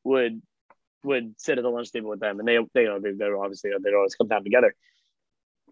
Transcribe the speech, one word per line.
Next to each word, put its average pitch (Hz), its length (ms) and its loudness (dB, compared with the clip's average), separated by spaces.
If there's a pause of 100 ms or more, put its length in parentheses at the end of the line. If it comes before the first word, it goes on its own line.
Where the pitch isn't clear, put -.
would 120 360 0 (640)
would 120 340 -2
sit 143 200 -2
at 123 60 -2
the 123 60 0
lunch 120 220 -6
table 107 180 -8
with 104 100 -8
them, 104 200 -4
and 113 80 -6
they, 117 100 4 (160)
they, 127 100 4
you 113 40 2
know, 101 120 -2
they, 101 120 -4
they 101 140 -4
obviously, 101 460 -4 (120)
they'd 101 100 0
always 98 220 4
come 117 120 0
down 104 160 0
together. 110 300 4 (1000)